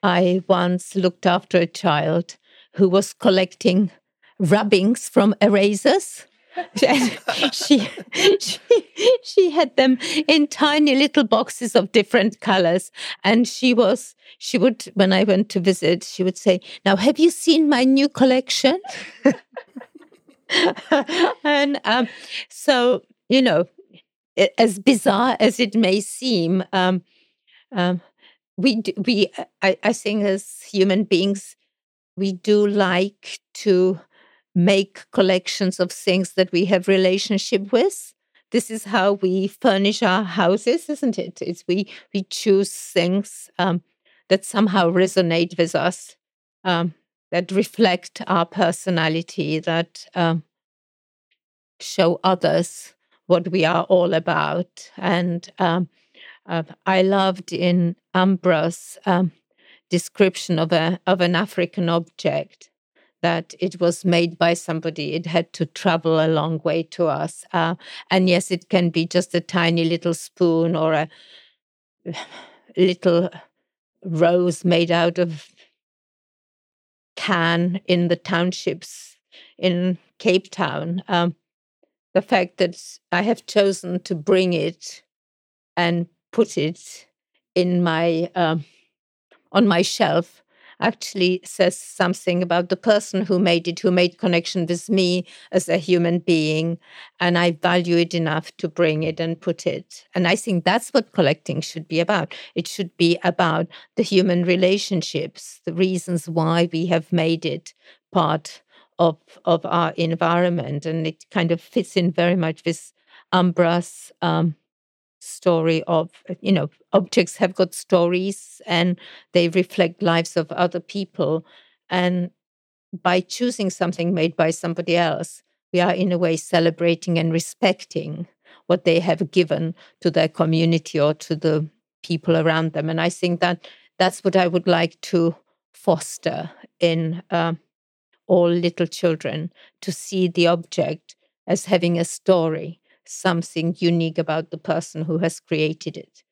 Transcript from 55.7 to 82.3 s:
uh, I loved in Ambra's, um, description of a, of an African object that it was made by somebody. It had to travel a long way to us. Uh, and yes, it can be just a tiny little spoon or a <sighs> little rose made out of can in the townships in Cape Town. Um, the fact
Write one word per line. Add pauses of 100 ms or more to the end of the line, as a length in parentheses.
uh, (200)
I
loved
in (180)
Ambra's,
um, (560)
description
of
a,
of
an
African
object (520)
that
it
was
made
by
somebody.
It
had
to
travel
a
long
way
to
us.
Uh, (360)
and
yes,
it
can
be
just
a
tiny
little
spoon
or
a (960)
<sighs> (600)
little (720)
rose
made
out
of (1700)
can
in
the
townships (400)
in (200)
Cape
Town.
Um, (800)
the
fact